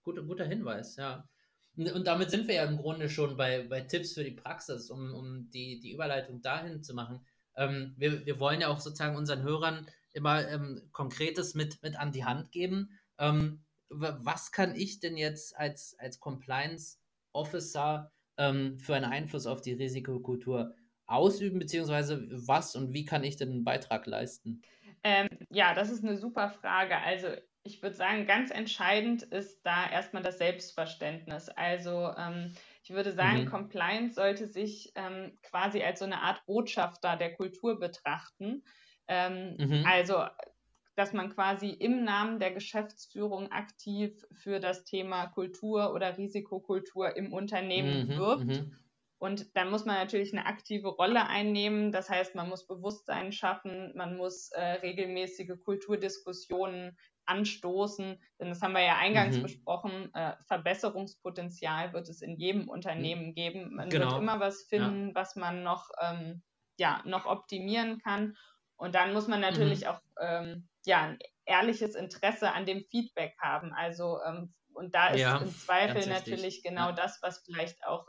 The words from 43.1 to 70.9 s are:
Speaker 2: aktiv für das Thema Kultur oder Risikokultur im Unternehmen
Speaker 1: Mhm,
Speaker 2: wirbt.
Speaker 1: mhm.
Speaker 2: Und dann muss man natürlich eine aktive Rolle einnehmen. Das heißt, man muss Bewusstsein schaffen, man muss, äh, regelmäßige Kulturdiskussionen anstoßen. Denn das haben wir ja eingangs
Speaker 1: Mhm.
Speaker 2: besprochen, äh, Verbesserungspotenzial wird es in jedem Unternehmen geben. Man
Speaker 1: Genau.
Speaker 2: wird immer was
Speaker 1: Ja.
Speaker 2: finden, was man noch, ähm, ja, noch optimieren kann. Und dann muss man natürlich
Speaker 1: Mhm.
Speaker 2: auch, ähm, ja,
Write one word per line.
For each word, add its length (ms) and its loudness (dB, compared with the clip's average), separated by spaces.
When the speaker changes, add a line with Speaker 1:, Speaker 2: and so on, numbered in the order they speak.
Speaker 2:
aktiv 800 -4
für 260 -4
das 240 -2
Thema 440 -2
Kultur 640 0
oder 240 0
Risikokultur 960 -2
im 160 -4
Unternehmen 800 0
Speaker 1:
Mhm, 80 0
Speaker 2:
wirbt. 300 4
Speaker 1:
mhm. 300 -2
Speaker 2:
Und 360 -4
dann 160 2
muss 140 0
man 100 2
natürlich 380 0
eine 120 -2
aktive 440 -4
Rolle 380 4
einnehmen. 640 2
Das 160 -2
heißt, 260 0
man 140 -4
muss 180 -8
Bewusstsein 640 -4
schaffen, 640 -4
man 220 -4
muss, 340 -6
äh, 100 -4
regelmäßige 920 -4
Kulturdiskussionen 1300 -4
anstoßen. 960 0
Denn 120 -6
das 120 -6
haben 120 0
wir 100 6
ja 140 6
eingangs 400 6
Speaker 1:
Mhm. 60 2
Speaker 2:
besprochen, 720 -4
äh, 200 -2
Verbesserungspotenzial 1500 -2
wird 160 -6
es 120 -16
in 140 -8
jedem 320 0
Unternehmen 640 -4
geben. 420 -6
Man 140 -6
Speaker 1:
Genau. 220 4
Speaker 2:
wird 80 2
immer 220 2
was 320 -2
Speaker 1:
Ja. 160 4
Speaker 2:
finden, 260 -2
was 220 -2
man 260 -2
noch, 260 -2
ähm, 420 -4
ja, 280 2
noch 200 -2
optimieren 720 -2
kann. 360 -2
Und 180 -6
dann 200 4
muss 160 2
man 100 2
natürlich 440 4
Speaker 1:
Mhm. 40 -2
Speaker 2:
auch, 140 -2
ähm, 480 -4
ja, 180 8